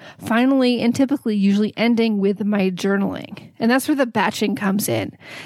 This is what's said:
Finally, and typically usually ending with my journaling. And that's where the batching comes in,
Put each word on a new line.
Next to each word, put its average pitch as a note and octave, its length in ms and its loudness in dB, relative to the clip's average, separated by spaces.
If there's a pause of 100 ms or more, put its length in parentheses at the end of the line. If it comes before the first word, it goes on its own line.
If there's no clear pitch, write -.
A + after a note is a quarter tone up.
(200)
Finally, B3 600 2
and A#3+ 120 2
typically B3+ 440 0
usually G3+ 400 2
ending A3+ 400 2
with G3 260 0
my G3+ 260 2
journaling. G3 880 -4
And A3+ 140 2
that's C4 160 2
where D4+ 80 2
the C4+ 100 2
batching G#3+ 520 -2
comes G3+ 320 -2
in, G#3 280 -4 (280)